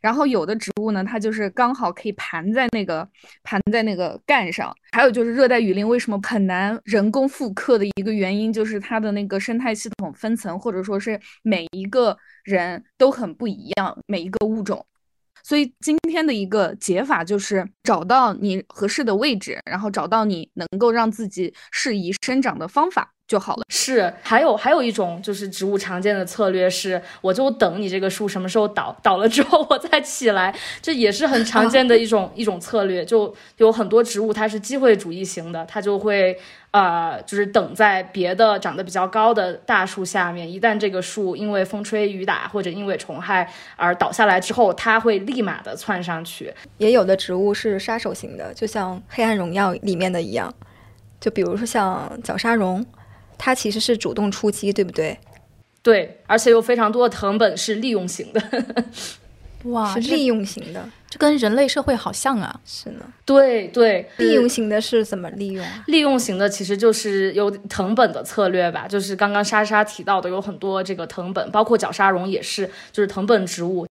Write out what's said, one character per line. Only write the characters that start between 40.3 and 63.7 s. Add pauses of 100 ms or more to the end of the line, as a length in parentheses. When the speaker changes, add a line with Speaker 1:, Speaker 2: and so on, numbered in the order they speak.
Speaker 2:
面，
一
旦
这
个
树
因
为
风
吹
雨
打
或
者
因
为
虫
害 (240)
而
倒
下
来
之
后，
它
会
立
马
的
窜
上
去。 (240)
Speaker 3:
也
有
的
植
物
是
杀
手
型
的，
就
像 (120)
《黑
暗
荣
耀》
里
面
的
一
样， (640)
就
比
如
说
像
角
鲨
榕， (540)
它
其
实
是
主
动
出
击，
对
不
对？ (640)
Speaker 2:
对，
而
且
有
非
常
多
的
藤
本
是
利
用
型
的。 (580)
<laughs>
Speaker 4:
哇，
Speaker 3:
是
利
用
型
的。 (280)
Speaker 4:
这，
这
跟
人
类
社
会
好
像
啊。
Speaker 3:
是
呢。 (200)
Speaker 2:
对，
对。 (100)